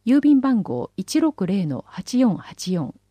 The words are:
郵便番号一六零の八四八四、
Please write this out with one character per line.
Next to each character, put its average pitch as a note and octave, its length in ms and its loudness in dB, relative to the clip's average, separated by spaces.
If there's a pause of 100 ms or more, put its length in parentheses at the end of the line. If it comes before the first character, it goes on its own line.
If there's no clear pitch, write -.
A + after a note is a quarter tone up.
郵 C4+ 160 4
便 C#4+ 180 6
番 B3 220 2
号 A#2+ 340 -6
一 F#3+ 240 -4
六 D4+ 260 0
零 F3+ 220 -2
の C3 220 -6
八 - 300 -4
四 G#3+ 180 2
八 - 340 -10
四、 D#3+ 240 -4 (160)